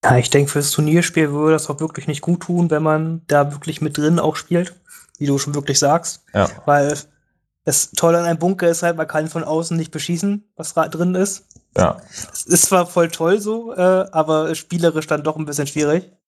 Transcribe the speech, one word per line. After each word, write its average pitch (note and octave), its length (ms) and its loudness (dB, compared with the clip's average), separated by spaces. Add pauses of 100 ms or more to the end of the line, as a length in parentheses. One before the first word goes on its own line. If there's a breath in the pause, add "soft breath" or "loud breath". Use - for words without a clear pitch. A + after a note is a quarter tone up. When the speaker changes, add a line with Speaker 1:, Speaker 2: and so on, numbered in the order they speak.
Speaker 1:
Ja, B2 140 4
ich B2 120 0
denk, C#3+ 220 2
fürs C#3+ 180 -2
Turnierspiel D#3+ 600 2
würde D3+ 220 2
das D3+ 140 -2
auch C#3+ 120 -6
wirklich D#3 260 -6
nicht D3 160 -6
gut E3+ 200 -2
tun, F3 280 0
wenn D3+ 140 0
man D#3+ 420 0
da C#3+ 280 2
wirklich D3 280 -8
mit D3 160 -4
drin D#3 220 2
auch D#3 160 0
spielt, F3 400 -4 (420 loud breath)
wie C#3+ 80 -4
du C#3 140 2
schon C#3+ 160 -6
wirklich C#3+ 240 -2
sagst. D3+ 520 0
Speaker 2:
Ja. G#2 160 2 (180)
Speaker 1:
Weil C#3+ 300 2 (680)
das - 260 -2
Tolle E3+ 300 2
an E3+ 60 -2
einem E3+ 120 0
Bunker F3+ 320 2
ist E3 140 -2
halt, E3+ 140 0
man D#3 100 -4
kann D#3 220 -4
von E3 140 -6
außen E3 320 -4
nicht D#3+ 160 -2
beschießen, F#3 520 -2 (120)
was - 220 -6
ra-, E3 120 2
drin F3 260 0
ist. F#3+ 320 -2 (280)
Speaker 2:
Ja. F2+ 220 2 (100)
Speaker 1:
Das - 380 -14
ist - 220 2
zwar F3+ 180 4
voll F3 220 2
toll E3+ 320 0
so, A3+ 340 -6
äh, F#3 380 2
aber D#3 420 0
spielerisch D#3+ 540 0
dann D3+ 160 -2
doch D3+ 140 -2
ein D#3 80 -6
bisschen D3 200 -4
schwierig. D3+ 460 -2 (160)